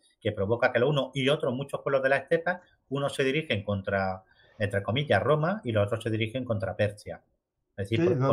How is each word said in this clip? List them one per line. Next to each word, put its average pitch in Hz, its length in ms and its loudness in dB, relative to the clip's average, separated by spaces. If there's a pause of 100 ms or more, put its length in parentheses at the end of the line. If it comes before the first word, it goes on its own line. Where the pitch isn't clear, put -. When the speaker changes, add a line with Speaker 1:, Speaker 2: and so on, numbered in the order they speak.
(220)
Speaker 1:
que 107 100 0
provoca 113 400 0
que - 60 0
los 120 120 4
hunos 139 260 0
y 131 140 0
otros 127 260 0
muchos 139 260 -6
pueblos 135 220 0
de 135 60 2
las 135 120 2
estepas, 170 400 -2 (280)
unos 139 260 -2
se 143 80 0
dirigen 135 400 0
contra, 98 600 -2 (360)
entre 101 240 0
comillas, 113 380 2
Roma 151 420 2
y 123 80 -2
los 101 160 4
otros 107 160 -4
se 113 80 -2
dirigen 113 340 -2
contra 98 300 -2
Persia. 92 460 -4 (540)
Es 101 140 -6
decir, 113 120 2
Speaker 2:
Sí, 170 60 4
Speaker 1:
por-, 175 100 4
Speaker 2:
donde 131 160 2